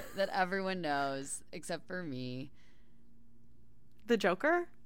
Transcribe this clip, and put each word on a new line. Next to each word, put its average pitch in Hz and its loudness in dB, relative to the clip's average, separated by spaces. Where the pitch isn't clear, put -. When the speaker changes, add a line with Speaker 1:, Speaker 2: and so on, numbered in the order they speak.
Speaker 1:
that 196 4
everyone 190 2
knows 139 0
except 165 -4
for 180 -4
me. 127 -4
Speaker 2:
The 233 8
Joker? 294 6